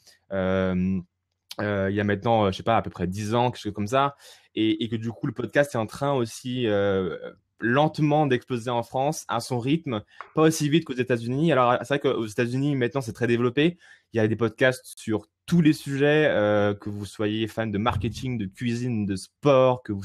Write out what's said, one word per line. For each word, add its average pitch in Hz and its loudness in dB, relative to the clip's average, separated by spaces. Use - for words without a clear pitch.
euh, 92 0
euh, 101 -2
il 101 -2
y 104 0
a 104 0
maintenant, 104 2
euh, 92 2
je - -6
sais - -12
pas, 113 4
à 98 2
peu 95 -6
près 90 -6
dix 104 -4
ans, 120 2
quelque - -12
chose 104 -8
comme 101 -6
ça, 135 0
et, 110 0
et 117 -4
que 117 -6
du 113 -6
coup, - -8
le 127 -6
podcast 143 -2
est - -2
en 110 -2
train 143 -4
aussi, 123 -4
euh, 98 0
lentement 147 2
d'exploser 123 -2
en 120 -2
France 135 -4
à 113 -4
son 123 -4
rythme, 131 -2
pas 156 4
aussi 156 4
vite 160 4
qu'aux 131 -8
États-Unis. 123 0
Alors, 127 4
c'est 139 -2
vrai - 0
qu'aux 117 0
États-Unis, 127 -2
maintenant, 127 -2
c'est 113 -8
très 120 -2
développé. 123 2
Il 113 0
y - 2
a 110 4
des 107 0
podcasts 123 0
sur 107 -4
tous 175 2
les 151 6
sujets, 147 2
euh, 104 2
que 101 -10
vous 104 -8
soyez 107 -4
fan 113 -4
de 101 -4
marketing, 117 -4
de 104 -4
cuisine, 117 -4
de 98 -4
sport, 131 4
que - -8
vous 98 -6